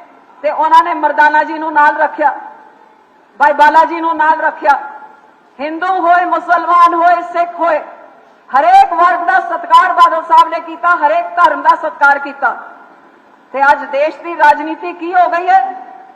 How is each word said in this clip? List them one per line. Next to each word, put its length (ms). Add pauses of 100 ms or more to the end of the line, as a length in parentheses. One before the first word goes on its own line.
(420)
ਤੇ 100
ਉਹਨਾਂ 320
ਨੇ 100
ਮਰਦਾਨਾ 500
ਜੀ 160
ਨੂੰ 140
ਨਾਲ 240
ਰੱਖਿਆ, 380 (1000)
ਬਾਈ 160
ਬਾਲਾ 320
ਜੀ 160
ਨੂੰ 160
ਨਾਲ 240
ਰੱਖਿਆ। 380 (800)
ਹਿੰਦੂ 480
ਹੋਏ, 180
ਮੁਸਲਮਾਨ 680
ਹੋਏ, 280
ਸਿੱਖ 380
ਹੋਏ, 200 (800)
ਹਰੇਕ 340
ਵਰਗ 260
ਦਾ 200
ਸਤਿਕਾਰ 540
ਬਾਦਲ 300
ਸਾਹਿਬ 260
ਨੇ 100
ਕੀਤਾ, 300
ਹਰੇਕ 360 (100)
ਧਰਮ 260
ਦਾ 140
ਸਤਿਕਾਰ 440
ਕੀਤਾ। 380 (960)
ਤੇ 100
ਅੱਜ 200
ਦੇਸ਼ 340
ਦੀ 200
ਰਾਜਨੀਤੀ 560
ਕੀ 200
ਹੋ 160
ਗਈ 200
ਹੈ 340 (320)